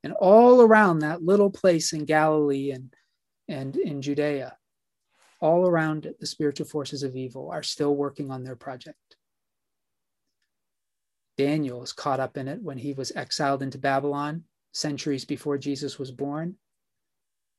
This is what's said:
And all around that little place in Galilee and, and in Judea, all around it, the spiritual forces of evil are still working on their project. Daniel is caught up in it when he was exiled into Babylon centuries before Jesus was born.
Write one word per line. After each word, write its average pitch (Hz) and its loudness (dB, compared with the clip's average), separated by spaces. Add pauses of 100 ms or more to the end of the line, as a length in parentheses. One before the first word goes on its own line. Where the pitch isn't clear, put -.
And 143 -8
all 240 8
around 214 8
that 160 -4
little 202 4
place 175 2
in 151 -6
Galilee 147 2
and, 131 -12 (540)
and 135 -8
in 151 -4
Judea, 143 -4 (840)
all 170 4
around 156 0
it, - -14
the - -14
spiritual 147 -4
forces 139 -8
of 127 -8
evil 131 -12
are 156 -10
still 143 -2
working 143 -6
on 131 -10
their 127 -14
project. 139 -16 (2500)
Daniel 139 -2
is - -14
caught 135 -4
up 131 -6
in 131 -8
it 170 -10
when 143 -12
he 139 -8
was 135 -10
exiled 139 -4
into 135 -8
Babylon 143 -4 (300)
centuries 143 -6
before 143 -6
Jesus 139 -8
was 131 -10
born. 147 -8 (1040)